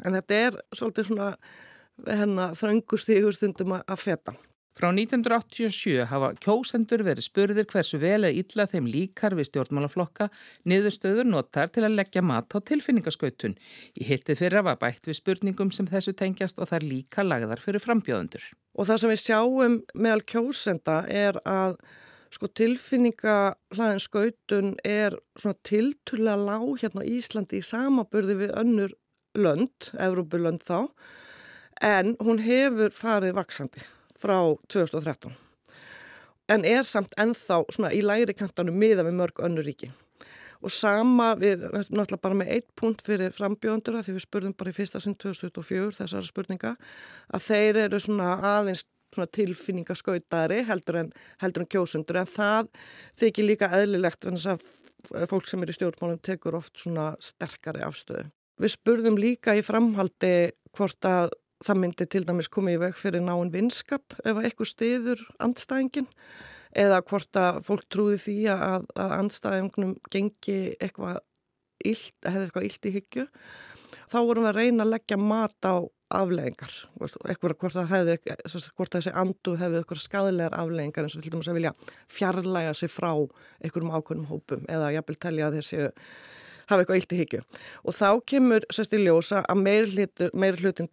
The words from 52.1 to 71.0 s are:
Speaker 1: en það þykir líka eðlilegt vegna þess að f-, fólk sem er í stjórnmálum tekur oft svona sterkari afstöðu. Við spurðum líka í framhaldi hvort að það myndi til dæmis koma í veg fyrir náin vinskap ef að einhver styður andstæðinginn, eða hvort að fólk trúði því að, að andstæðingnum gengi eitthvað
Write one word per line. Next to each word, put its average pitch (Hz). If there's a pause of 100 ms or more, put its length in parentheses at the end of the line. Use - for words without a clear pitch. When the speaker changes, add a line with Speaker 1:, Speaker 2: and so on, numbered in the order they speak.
Speaker 1:
en 185
það 214 (500)
þykir 214
líka 208
eðlilegt 190
vegna 180
þess 180
að -
f-, -
fólk 190
sem 185
er 170
í 170
stjórnmálum 170
tekur 170
oft -
svona 160 (100)
sterkari -
afstöðu. - (360)
Við 214
spurðum 226
líka 233
í 208
framhaldi 196 (220)
hvort 190
að 175 (340)
það 196
myndi 175
til 190
dæmis 175
koma 185
í 165
veg 180
fyrir 180
náin 175
vinskap 240
ef 220
að 226
einhver 220
styður 233 (200)
andstæðinginn, 262 (640)
eða 196
hvort -
að 180
fólk 202
trúði 208
því 208 (120)
að, 190 (100)
að 190
andstæðingnum 196 (160)
gengi 196
eitthvað 185 (640)